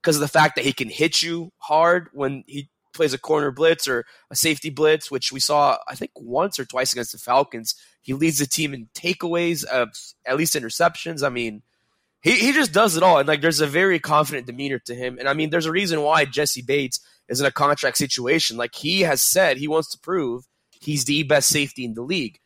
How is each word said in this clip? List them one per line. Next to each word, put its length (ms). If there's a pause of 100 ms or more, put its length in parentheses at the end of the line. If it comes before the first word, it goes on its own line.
'cause 140
of 60
the 60
fact 280
that 100
he 80
can 160
hit 320
you 380
hard 520
when 360
he 220 (240)
plays 200
a 60
corner 320
blitz 360
or 180 (260)
a 40
safety 360
blitz, 400
which 200
we 80
saw, 380 (100)
I 60
think, 220
once 420
or 80
twice 260
against 200
the 80
Falcons. 560 (260)
He 120
leads 260
the 80
team 260
in 220
takeaways, 760
uh, 160 (400)
at 120
least 180
interceptions. 680
I 60
mean, 320 (600)
he, 100
he 220
just 180
does 260
it 60
all. 160
And, 80
like, 140
there's 200
a 60
very 320
confident 480
demeanor 320
to 160
him. 240
And, 100
I 40
mean, 180
there's 160
a 40
reason 300
why 240
Jessie 380
Bates 360 (300)
is 100
in 60
a 60
contract 460
situation. 600
Like, 160
he 280
has 200
said 360
he 100
wants 240
to 80
prove 480 (240)
he's 340
the 180
best 260
safety 360
in 80
the 80
league. 440